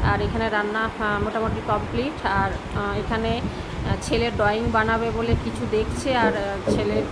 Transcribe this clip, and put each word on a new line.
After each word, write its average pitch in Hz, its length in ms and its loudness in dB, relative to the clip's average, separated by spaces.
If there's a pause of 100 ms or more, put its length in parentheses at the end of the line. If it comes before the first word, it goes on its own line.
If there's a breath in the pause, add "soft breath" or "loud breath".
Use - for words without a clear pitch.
আর 202 180 2
এখানে 220 280 0
রান্না, 208 300 0
আহ, 214 440 -2
মোটামুটি 220 440 -2
কমপ্লিট। 233 580 -2
আর, 196 260 2
আহ, 202 460 -2
এখানে, 226 440 0
আহ, - 600 -4
ছেলে 233 340 0
ড্রয়িং 220 360 2
বানাবে 226 400 2
বলে 226 320 2
কিছু 233 280 -4
দেখছে, 220 440 0
আর, 220 220 4
আহ, 202 380 0
ছেলের 214 360 2